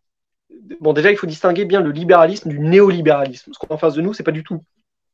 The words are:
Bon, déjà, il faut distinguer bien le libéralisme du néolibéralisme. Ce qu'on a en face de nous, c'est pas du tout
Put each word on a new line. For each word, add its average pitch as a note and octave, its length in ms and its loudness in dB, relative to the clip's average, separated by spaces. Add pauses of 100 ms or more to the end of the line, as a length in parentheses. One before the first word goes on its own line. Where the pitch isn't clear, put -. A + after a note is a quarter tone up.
(800)
Bon, D3+ 120 0
déjà, D#3 180 2
il G3+ 60 2
faut G3 100 -10
distinguer F3 380 -2
bien F#3+ 160 0
le D#3+ 100 -2
libéralisme E3+ 600 2
du C#3+ 100 -8
néolibéralisme. D#3 960 2
Ce - 40 -20
qu'on - 100 -12
a D3+ 80 -6
en - 20 -16
face D#3+ 160 -2
de D#3 80 -4
nous, F#3+ 100 -4
c'est - 100 -12
pas D#3+ 100 -2
du D#3 120 -10
tout D#3+ 180 -10 (520)